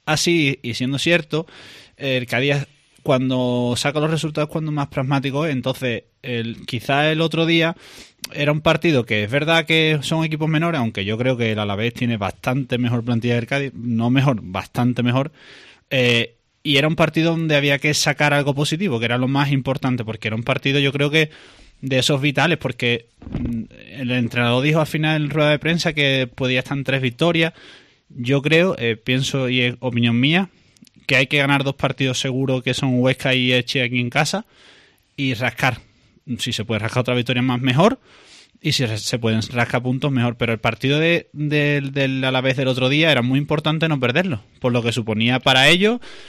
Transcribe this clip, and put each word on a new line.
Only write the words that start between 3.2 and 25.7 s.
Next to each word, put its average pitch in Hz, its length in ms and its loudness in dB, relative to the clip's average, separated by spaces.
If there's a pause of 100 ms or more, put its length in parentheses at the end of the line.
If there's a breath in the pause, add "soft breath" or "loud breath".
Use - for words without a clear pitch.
saca 147 220 0
los 156 120 0
resultados 151 360 -2
es - 40 -10
cuando 156 200 -4
más 143 160 -4
pragmático 139 580 -2
es. 156 80 -2
Entonces, 127 500 -4 (180)
el, 117 460 -6
quizá 143 440 0
el 156 100 0
otro 165 260 0
día 165 280 2 (580 loud breath)
era 147 180 0
un 156 100 0
partido 151 460 2
que 107 160 0
es 104 80 -4
verdad 156 340 2
que 156 360 2
son 160 220 -2
equipos 156 260 -2
menores, 160 300 0
aunque 110 240 -2
yo 107 140 -2
creo 123 180 0
que 117 160 0
el 107 80 -2
Alavés 104 360 -2
tiene 117 220 -2
bastante 127 600 -2
mejor 120 260 0
plantilla 120 320 0
del 117 120 -2
Cádiz, 139 260 -4
no 117 380 -2
mejor, 131 320 2
bastante 117 600 -2
mejor, 131 280 0 (580 soft breath)
eh, 120 460 2 (280)
y 143 140 2
era 143 100 4
un 165 80 0
partido 160 360 2
donde 165 240 0
había 143 240 2
que 151 160 0
sacar 147 400 2
algo 143 180 2
positivo, 151 460 -2
que 117 60 -2
era 117 120 0
lo 127 100 0
más 139 240 2
importante, 127 540 -2
porque 107 220 -6
era 110 80 -4
un 110 80 -4
partido, 139 360 0
yo 139 120 2
creo 147 180 0
que, 156 220 2 (500 soft breath)
de 131 160 -2
esos 131 240 2
vitales, 147 380 0
porque, 120 480 -4 (240)
mm, 117 300 -6 (380)
el 123 120 -4
entrenador 123 520 0
dijo 151 160 2
al 151 60 2
final 156 380 -2
en 143 80 -4
rueda 151 180 2
de 151 100 2
prensa 160 340 0